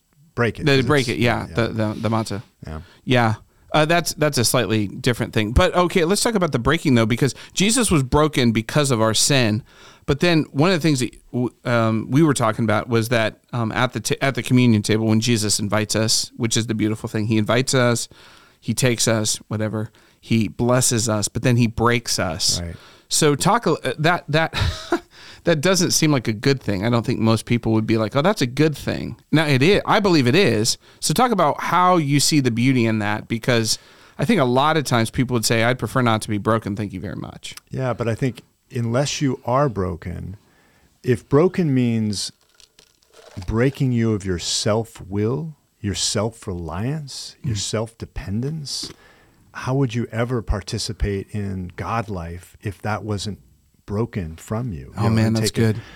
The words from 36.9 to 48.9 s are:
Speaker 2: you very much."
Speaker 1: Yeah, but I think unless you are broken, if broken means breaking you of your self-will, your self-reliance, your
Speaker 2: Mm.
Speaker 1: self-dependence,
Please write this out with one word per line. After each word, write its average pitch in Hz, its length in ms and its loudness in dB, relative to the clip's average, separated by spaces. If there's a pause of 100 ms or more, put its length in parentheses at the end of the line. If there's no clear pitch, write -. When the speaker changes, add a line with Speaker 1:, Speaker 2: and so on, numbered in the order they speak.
Speaker 2:
you 92 80 -10
very 87 160 -10
much." - 380 -14 (160)
Speaker 1:
Yeah, 127 220 -4
but 117 160 -2
I 113 60 0
think - 280 -4 (320)
unless 120 460 -2
you 135 240 0
are 135 240 2
broken, 90 680 -6 (640)
if 123 260 0
broken 160 460 2
means 113 580 0 (1120)
breaking 123 460 0
you 113 200 2
of 98 120 -2
your 92 140 -2
self-will, 110 1160 -4 (240)
your 101 140 -4
self-reliance, 104 1500 -6
your 127 120 -4
Speaker 2:
Mm. 98 40 -4
Speaker 1:
self-dependence, 120 1300 -8 (640)